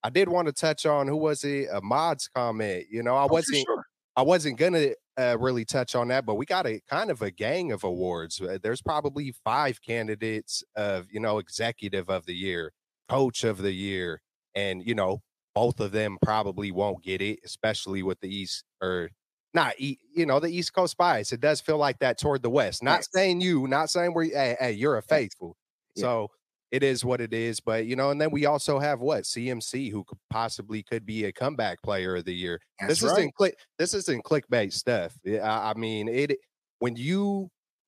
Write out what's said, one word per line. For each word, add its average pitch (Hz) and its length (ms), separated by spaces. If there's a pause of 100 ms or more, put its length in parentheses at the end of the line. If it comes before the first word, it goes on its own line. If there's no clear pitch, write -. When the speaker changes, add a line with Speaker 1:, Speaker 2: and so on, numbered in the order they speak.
Speaker 1:
I 110 80
did 180 180
wanna 175 240
touch 156 340
on, 147 220
who 147 80
was 156 280
it? 139 280
Ahmad's 131 560
comment. 110 640
You 113 120
know, 120 140
I 139 120
Speaker 2:
Oh, - 0
for 139 40
Speaker 1:
wasn't, 156 240 (100)
Speaker 2:
sure. 117 200 (300)
Speaker 1:
I 127 60
wasn't 147 360
gonna, 156 320 (280)
uh, 123 220
really 123 240
touch 127 300
on 120 140
that, 127 180
but 107 100
we 123 100
got 180 200
a 110 220
kind 190 220
of 113 120
a 101 80
gang 139 420
of 101 120
awards. 90 560
Uh, 92 220
there's 113 200
probably 147 500 (120)
five 131 380
candidates 110 800 (140)
of, 98 340
you 107 100
know, 107 180
executive 98 720
of 92 160
the 90 100
year, 87 360 (360)
coach 131 360
of 107 140
the 98 140
year, 92 480 (340)
and, 95 320
you 117 80
know, 98 280 (320)
both 117 260
of 101 120
them 104 300
probably 104 480
won't 95 320
get 95 200
it, 104 220
especially 98 580
with 92 180
the 95 80
East, 98 360 (180)
or 90 260 (460)
not, 143 240
E-, 135 200 (160)
you 165 120
know, 139 120
the 165 120
East 175 240
Coast 180 240
bias. 165 340
It 120 80
does 147 220
feel 156 160
like 143 220
that 127 180
toward 139 240
the 117 80
West. 120 320
Not 147 160
Speaker 2:
Yes. - 160
Speaker 1:
saying 185 260
you, 170 260
not 143 220
saying 175 240
we're, 165 120
hey, 139 360
hey, 123 120
you're 120 260
a - 100
Speaker 2:
Yes. 156 100
Speaker 1:
faithful. 95 380 (380)
Speaker 2:
Yeah. - 80
Speaker 1:
So 113 260 (420)
it 135 120
is 131 240
what 123 160
it 110 100
is. 113 280
But, 113 260
you 123 100
know, 139 140
and 143 100
then 156 100
we 147 140
also 143 360
have 143 200
what? 143 240
C 120 240
M 117 140
C, 131 260
who 101 160
could - 140 (100)
possibly 110 540
could 113 240
be 107 180
a 98 80
comeback 120 500
player 92 340
of 85 100
the 90 80
year. 87 260 (180)
Speaker 2:
That's - 220
Speaker 1:
This - 20
Speaker 2:
right. 220 160
Speaker 1:
isn't 156 160
click, 190 200 (240)
this 175 160
isn't 160 300
clickbait 120 500
stuff. 101 500
Yeah, 101 260
I, 110 200
I 110 40
mean, 110 340
it, 135 300 (420)
when 120 160
you 190 520 (400)